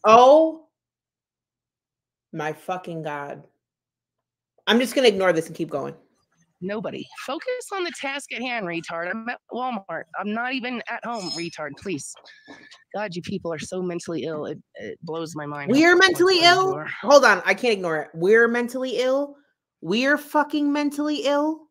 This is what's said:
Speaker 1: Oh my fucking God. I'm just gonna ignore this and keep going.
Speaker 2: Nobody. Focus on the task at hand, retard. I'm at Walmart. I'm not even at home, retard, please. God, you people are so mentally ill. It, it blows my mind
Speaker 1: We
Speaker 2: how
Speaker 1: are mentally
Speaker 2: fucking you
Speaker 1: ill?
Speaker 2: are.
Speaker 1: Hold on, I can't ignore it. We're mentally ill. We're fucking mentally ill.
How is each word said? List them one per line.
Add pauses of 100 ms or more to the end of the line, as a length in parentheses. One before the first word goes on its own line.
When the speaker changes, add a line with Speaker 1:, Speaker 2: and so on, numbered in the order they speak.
Speaker 1:
Oh (1700)
my
fucking
God. (1200)
I'm
just
gonna
ignore
this
and
keep
going. (680)
Speaker 2:
Nobody. (180)
Focus
on
the
task
at
hand,
retard.
I'm
at (120)
Walmart. (160)
I'm
not
even
at
home,
retard,
please. (840)
God,
you
people
are
so
mentally
ill.
It, (160)
it
blows
my
mind
Speaker 1:
We
Speaker 2:
how
Speaker 1:
are
mentally
Speaker 2:
fucking
you
Speaker 1:
ill?
Speaker 2:
are. (120)
Speaker 1:
Hold
on,
I
can't
ignore
it.
We're
mentally
ill. (460)
We're
fucking
mentally
ill.